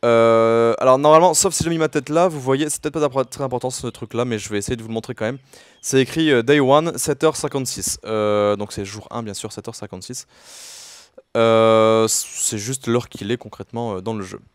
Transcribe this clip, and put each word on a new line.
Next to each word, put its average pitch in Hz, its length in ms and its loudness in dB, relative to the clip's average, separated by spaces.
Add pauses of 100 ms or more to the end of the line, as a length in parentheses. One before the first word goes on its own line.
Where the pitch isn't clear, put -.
Euh, 113 720 4
alors 131 200 6
normalement, 156 340 6
sauf 170 200 0
si - 100 -4
j'ai 160 80 -2
mis 165 80 -2
ma 156 80 0
tête 147 220 -4
là, 165 180 2
vous 160 120 -4
voyez, 135 300 0
c'est - 100 -6
peut-être 151 140 -6
pas 160 60 -4
d'impor-, 135 280 0
très - 160 -10
important 127 280 -4
ce - 160 -10
truc - 260 -12
là, 117 120 -2
mais 117 120 -4
je 92 120 -10
vais 104 100 -2
essayer 127 160 -6
de 113 80 -14
vous 110 60 -16
le 113 40 -8
montrer 113 220 -8
quand 110 100 -6
même. 131 140 -6 (420)
C'est 135 200 2
écrit, 156 280 0
euh, 123 140 4
Day 143 160 4
one, 143 400 2
sept 147 240 -4
heures 156 140 2
cinquante-six. 135 680 -6
Euh, 104 500 0
donc 104 160 -10
c'est 101 140 -8
jour 104 240 -14
un, 117 140 -8
bien 104 100 -10
sûr, 104 180 -12
sept - 160 -14
heures 113 80 -14
cinquante-six. 101 520 -14 (1080)
Euh, 113 720 4
c'est - 520 -4
juste 131 260 -10
l'heure 117 240 -2
qu'il 101 220 -10
est 117 60 -4
concrètement, 117 580 -10
euh, 92 60 -8
dans 110 120 -6
le 107 80 -8
jeu. 95 180 -14 (160)